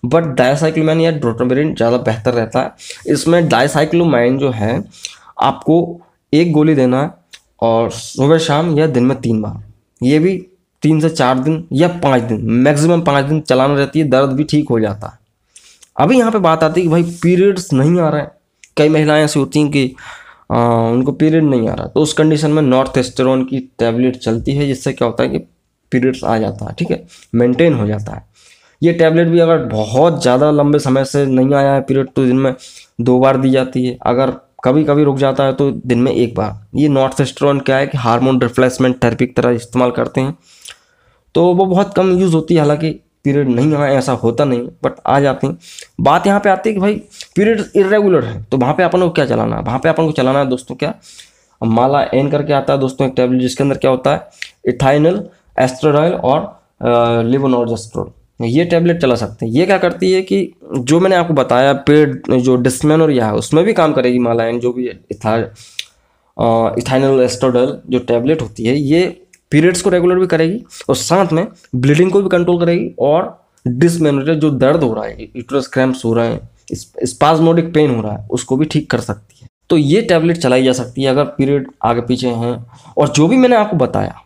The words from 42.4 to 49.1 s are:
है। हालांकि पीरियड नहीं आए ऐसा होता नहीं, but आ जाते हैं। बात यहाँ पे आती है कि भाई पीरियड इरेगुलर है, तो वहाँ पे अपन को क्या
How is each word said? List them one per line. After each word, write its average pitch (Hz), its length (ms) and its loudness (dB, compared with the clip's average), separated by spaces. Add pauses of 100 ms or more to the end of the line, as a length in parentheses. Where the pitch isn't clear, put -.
है। 170 60 4
हालांकि 151 320 0 (320)
पीरियड 139 260 0
नहीं 127 240 2
आए 143 220 0
ऐसा 131 160 0
होता 117 340 0
नहीं, 123 220 -2
but - 240 -6 (160)
आ 135 120 2
जाते 139 280 0
हैं। 139 100 -6 (440)
बात 165 260 2
यहाँ 202 120 2
पे 202 100 0
आती 190 200 0
है 220 40 -2
कि 202 60 -4
भाई 208 160 0 (400)
पीरियड 208 280 2 (120)
इरेगुलर 190 500 2
है, 113 180 -12
तो - 140 -4
वहाँ 131 160 0
पे 180 100 0
अपन 175 160 0
को 180 100 2
क्या 156 160 -2